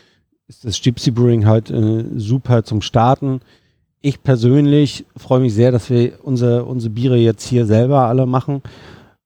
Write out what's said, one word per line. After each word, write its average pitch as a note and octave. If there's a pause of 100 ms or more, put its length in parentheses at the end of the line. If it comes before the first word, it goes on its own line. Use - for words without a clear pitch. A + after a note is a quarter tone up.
(460)
ist -
das A2
Gypsy B2+
Brewing A#2
halt, A2
äh, A2 (140)
super A#2
zum G#2+
Starten. C3 (600)
Ich C#3+
persönlich C#3 (100)
freue -
mich B2
sehr, A#2+
dass A#2+
wir A#2+
unser, A#2+
unsere A#2
Biere B2
jetzt A#2
hier B2
selber B2
alle B2+
machen. C3 (640)